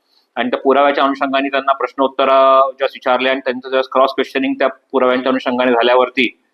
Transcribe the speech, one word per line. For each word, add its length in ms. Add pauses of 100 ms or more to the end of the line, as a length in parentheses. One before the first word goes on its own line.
(360)
आणि 140
त्या 80
पुराव्याच्या 460
अनुषंगाने 440
त्यांना 240
प्रश्नोत्तर, 500
अ, 280
ज्यावेळेस 440
विचारले 340
आणि 120
त्यांचं 280
ज्यावेळेस 240
क्रॉस 180
क्वेश्चनिंग 440
त्या 140 (240)
पुराव्यांच्या 380
अनुषंगाने 420
झाल्यावरती 680 (160)